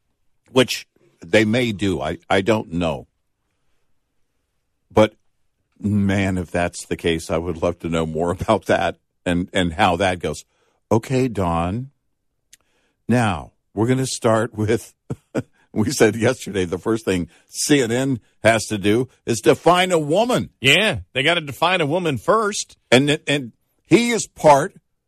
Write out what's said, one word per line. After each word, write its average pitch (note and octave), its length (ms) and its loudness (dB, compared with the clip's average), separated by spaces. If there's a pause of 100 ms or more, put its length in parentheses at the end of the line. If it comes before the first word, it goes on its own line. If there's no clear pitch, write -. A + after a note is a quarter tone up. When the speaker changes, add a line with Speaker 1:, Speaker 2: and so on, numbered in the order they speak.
(520)
Speaker 1:
which - 360 0 (360)
they G#2+ 220 2
may A#2 260 0
do. F#2 300 -4
I, D#2+ 160 -6 (100)
I G2 140 2
don't G#2+ 320 -2
know. D#2+ 320 -4 (1900)
But, A2 220 4 (680)
man, G2 580 0
if F2 140 -6
that's F2 340 -4
the - 120 -6
case, E2 320 -4
I E2 80 -2
would E2 240 -6
love F2 180 -2
to E2 100 -8
know E2 160 -2
more D#2+ 260 -4
<laughs> F2+ 80 -6
about G#2+ 260 0
that F2 320 -2 (280)
and, F2 280 -2
and F2+ 200 -2
how F#2 240 2
that F#2 220 -2
goes. - 260 -8 (460)
Okay, B2+ 360 0
Dawn. F#2+ 640 -4 (1160)
Now, G#2+ 460 -2 (200)
we're A2 140 0
gonna C3 180 0
start A2+ 480 0
with, G#2+ 400 -2 (400)
<laughs> - 400 -10
we G#2+ 180 0
said A2+ 240 4
yesterday, A2+ 500 -2
the F2 120 -4
first A2 280 -4
thing F2+ 240 -2 (180)
C - 340 0
N A2+ 100 -2
N C3 280 -2 (240)
has A2 240 4
to G#2+ 100 -4
do G#2 300 0 (180)
is A#2 160 -4
define F3+ 500 4
a E3 80 2
woman. F3 500 0 (120)
Speaker 2:
Yeah, D#3 380 2 (140)
they C3 100 -2
gotta E3+ 180 0
define E3 400 -2
a D3+ 40 0
woman D#3 320 -2
first. G#3 600 -2 (140)
Speaker 1:
And, C#3+ 360 4
and C#3+ 240 -2 (340)
he A#3 260 4
is G#3 160 -2
part - 480 4 (320)